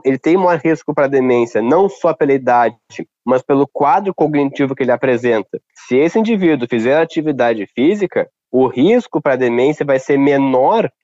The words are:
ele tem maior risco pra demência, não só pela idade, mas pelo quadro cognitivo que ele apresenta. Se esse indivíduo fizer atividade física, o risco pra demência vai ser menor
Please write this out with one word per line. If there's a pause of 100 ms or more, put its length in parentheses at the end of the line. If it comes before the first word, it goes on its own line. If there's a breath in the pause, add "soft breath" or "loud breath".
ele
tem
maior
risco
pra
demência,
não
só
pela
idade, (500)
mas
pelo
quadro
cognitivo
que
ele
apresenta. (280)
Se
esse
indivíduo
fizer
atividade
física, (240)
o
risco
pra
demência
vai
ser
menor (140)